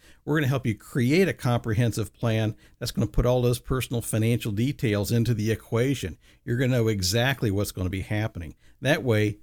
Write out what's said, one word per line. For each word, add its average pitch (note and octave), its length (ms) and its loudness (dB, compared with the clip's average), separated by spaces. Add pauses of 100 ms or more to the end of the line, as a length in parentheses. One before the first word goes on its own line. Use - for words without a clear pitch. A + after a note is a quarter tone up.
(240)
we're D3 120 0
gonna D3+ 120 2
help - 180 0
you G#2+ 80 0
create D3+ 540 2
a C3+ 40 -2
comprehensive A#2 800 0
plan A2 440 -2 (220)
that's A#2+ 120 -6
gonna - 160 -2
put B2 200 0
all B2 160 2
those B2 180 2
personal B2 420 -4
financial A2+ 480 0
details G#2 640 -2
into A#2 220 2
the G#2+ 180 0
equation. A#2 640 -2 (280)
You're A#2+ 120 -2
gonna B2+ 200 2
know A2+ 120 2
exactly A2 640 0
what's G2 220 0
gonna F2+ 180 -2
be F#2+ 100 -4
happening. G2 560 -6 (240)
That C3+ 240 0
way, G#2+ 380 2